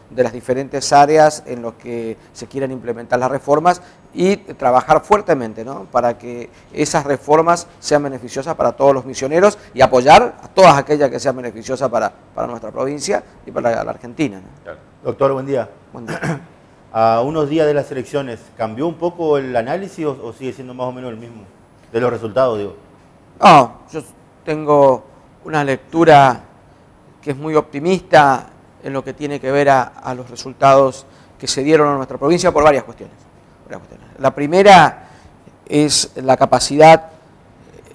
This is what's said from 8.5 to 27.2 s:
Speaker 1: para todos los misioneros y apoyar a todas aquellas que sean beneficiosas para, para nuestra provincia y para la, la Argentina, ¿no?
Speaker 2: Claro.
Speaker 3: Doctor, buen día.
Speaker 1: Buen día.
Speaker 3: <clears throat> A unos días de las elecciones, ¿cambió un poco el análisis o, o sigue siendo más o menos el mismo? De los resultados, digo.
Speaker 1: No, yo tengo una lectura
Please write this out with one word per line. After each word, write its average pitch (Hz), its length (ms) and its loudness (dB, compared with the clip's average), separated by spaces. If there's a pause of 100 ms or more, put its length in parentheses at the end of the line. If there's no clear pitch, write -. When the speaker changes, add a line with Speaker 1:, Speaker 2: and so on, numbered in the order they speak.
Speaker 1:
para 127 160 -2
todos 139 240 2
los 127 100 -6
misioneros 151 540 0 (160)
y 117 60 -6
apoyar 147 640 4
a - 20 -20
todas 165 320 6
aquellas 143 320 0
que 131 80 -8
sean 131 160 -4
beneficiosas 123 540 -8
para, 110 240 -2 (240)
para 110 100 -6
nuestra 113 240 -12
provincia 143 540 -6 (200)
y - 60 -18
para 117 240 -2
la, 110 80 -4
la 110 80 -8
Argentina, 120 480 -8
¿no? 92 80 -20 (160)
Speaker 2:
Claro. 78 160 -18 (240)
Speaker 3:
Doctor, 135 300 -2
buen 135 140 -6
día. 135 220 -4 (240)
Speaker 1:
Buen 120 140 -18
día. 156 140 -12 (260)
Speaker 3:
<clears throat> - 40 -20 (420)
A 113 280 2
unos 151 280 -4
días 151 200 0
de 147 40 0
las 143 200 -2
elecciones, 131 480 -8 (160)
¿cambió 113 280 -6
un 170 120 -6
poco 165 420 -2
el 131 160 -6
análisis 160 500 -6
o, 135 200 -6
o 113 80 -14
sigue 127 200 -10
siendo 127 220 -18
más 127 140 -8
o - 20 -8
menos 127 220 -14
el 110 60 -16
mismo? 113 260 -20 (480)
De 113 80 -2
los 123 100 0
resultados, 113 480 -2
digo. 98 160 -8 (640)
Speaker 1:
No, 139 420 4 (100)
yo 156 100 -10 (420)
tengo 147 600 2 (400)
una 156 180 -4
lectura 139 800 4 (840)